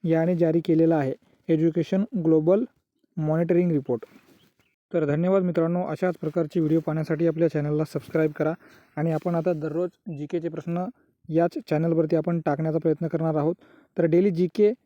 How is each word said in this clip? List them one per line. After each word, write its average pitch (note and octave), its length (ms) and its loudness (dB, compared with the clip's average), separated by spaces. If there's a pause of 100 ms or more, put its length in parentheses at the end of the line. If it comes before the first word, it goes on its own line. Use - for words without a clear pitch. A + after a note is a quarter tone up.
याने E3 320 2
जारी E3 240 2
केलेला E3 360 4
आहे, C#3 160 0 (360)
एज्युकेशन E3 560 2 (200)
ग्लोबल D#3+ 400 4 (520)
मॉनिटरिंग E3+ 540 0
रिपोर्ट. C3+ 340 -2 (880)
तर E3 120 0
धन्यवाद F3 380 2
मित्रांनो, F3 440 0
अशाच E3+ 280 -2
प्रकारचे D#3+ 460 -4
व्हिडिओ D#3+ 200 2
पाहण्यासाठी D#3 460 -2
आपल्या D#3+ 220 0
चॅनलला D3+ 360 -2
सबस्क्राईब D#3 480 -2
करा D3+ 200 -2 (440)
आणि D#3+ 160 -2
आपण E3+ 220 -2
आता E3+ 180 0
दररोज D#3+ 380 -4 (280)
जीकेचे E3 300 -6
प्रश्न E3+ 360 -6 (440)
याच E3+ 300 0 (120)
चॅनलवरती D#3+ 460 0
आपण E3+ 240 -2
टाकण्याचा D#3 380 -2
प्रयत्न D#3+ 280 -2
करणार D#3+ 280 -2
आहोत. D3+ 200 0 (440)
तर E3+ 60 2
डेली F3 260 4
जीके F3+ 420 2 (140)